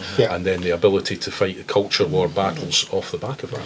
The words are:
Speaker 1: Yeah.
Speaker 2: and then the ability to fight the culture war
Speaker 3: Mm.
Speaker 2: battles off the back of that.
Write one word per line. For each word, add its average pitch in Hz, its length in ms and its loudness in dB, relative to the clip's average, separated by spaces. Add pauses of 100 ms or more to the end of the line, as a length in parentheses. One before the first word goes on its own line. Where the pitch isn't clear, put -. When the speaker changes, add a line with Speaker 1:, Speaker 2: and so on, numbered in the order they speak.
(180)
Speaker 1:
Yeah. 110 160 4
Speaker 2:
and 90 120 -4
then 92 160 2
the 90 80 0
ability 95 480 4
to - 120 -6
fight 95 280 -2
the - 60 -14
culture 98 420 2
war 90 220 2
Speaker 3:
Mm. 76 60 -10
Speaker 2:
battles 90 560 0
off 95 200 -4
the 87 80 -4
back 123 240 -6
of - 80 -8
that. - 160 -8